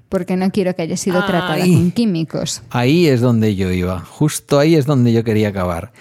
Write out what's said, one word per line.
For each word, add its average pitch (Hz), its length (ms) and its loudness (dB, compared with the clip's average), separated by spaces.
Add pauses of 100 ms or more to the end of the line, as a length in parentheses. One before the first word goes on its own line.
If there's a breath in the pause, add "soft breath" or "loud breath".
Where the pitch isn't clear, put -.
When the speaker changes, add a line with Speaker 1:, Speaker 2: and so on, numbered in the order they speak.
Speaker 1:
porque 185 300 -4
no 185 140 -2
quiero 180 240 -2
que 175 80 -6
haya 160 120 -4
sido 180 300 -2
tratada 175 300 -2
Speaker 2:
Ay. 180 180 2
Speaker 1:
con 170 180 2
químicos. 170 800 -4
Speaker 2:
Ahí 143 380 2
es 131 120 4
donde 110 360 2
yo 92 160 -2
iba, 92 280 -2
justo 147 600 -2
ahí 160 160 4
es 143 100 2
donde 123 260 2
yo 113 140 0
quería 107 240 0
acabar. 90 520 -6